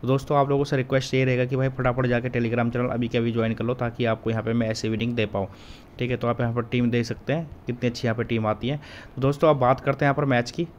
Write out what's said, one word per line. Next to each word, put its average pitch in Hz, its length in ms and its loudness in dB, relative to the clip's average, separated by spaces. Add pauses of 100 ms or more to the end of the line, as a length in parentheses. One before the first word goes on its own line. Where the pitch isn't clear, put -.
तो 127 60 -4
दोस्तों, 120 300 2
आप 139 100 4
लोगों 139 160 2
से 143 120 -2
रिक्वेस्ट 131 380 0
ये 131 100 4
रहेगा 127 200 2
कि 127 120 -2
भाई, 131 120 2
फटाफट 127 380 0
जाके 120 240 0
Telegram 117 420 0
चैनल 123 140 0
अभी 120 220 -2
के 120 100 0
अभी 117 140 2
ज्वाइन 113 220 0
कर 113 100 -4
लो, 120 100 0
ताकि 123 300 -4
आपको 113 260 0
यहाँ 113 120 0
पे 113 100 -2
मैं 117 160 2
ऐसे 110 200 -2
विनिंग 113 260 0
दे 110 120 0
पाऊँ। 101 200 -2 (520)
ठीक 127 120 -2
है, 123 60 -2
तो 120 120 -2
आप 120 120 0
यहाँ 117 140 0
पर 117 80 -2
टीम 120 280 2
देख 120 160 0
सकते - 260 -6
हैं, 156 180 -4 (160)
कितनी 123 220 -2
अच्छी 120 200 -2
यहाँ 113 80 0
पे 117 80 -2
टीम 113 220 0
आती 107 220 0
है। 143 80 -2 (400)
तो 127 60 -4
दोस्तों, 143 280 4
अब 147 60 6
बात 127 240 4
करते 139 240 0
हैं 143 80 4
यहाँ - 20 2
पर 147 100 0
मैच 123 260 2
की। 170 180 -4 (100)